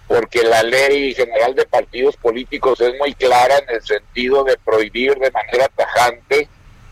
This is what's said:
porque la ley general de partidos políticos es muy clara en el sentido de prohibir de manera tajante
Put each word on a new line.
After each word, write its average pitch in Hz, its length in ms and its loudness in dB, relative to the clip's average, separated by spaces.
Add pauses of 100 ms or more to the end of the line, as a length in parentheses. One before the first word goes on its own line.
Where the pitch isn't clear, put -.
porque 117 360 0
la 113 200 4
ley 139 500 0
general 120 420 0
de - 100 0
partidos 123 500 -2
políticos 123 640 -2
es 123 200 0
muy 143 160 -4
clara 135 420 2
en 127 180 -4
el 110 80 -8
sentido 127 640 -2
de 135 180 2
prohibir 113 520 -2
de 131 160 -2
manera 123 440 -2
tajante 120 720 -2 (440)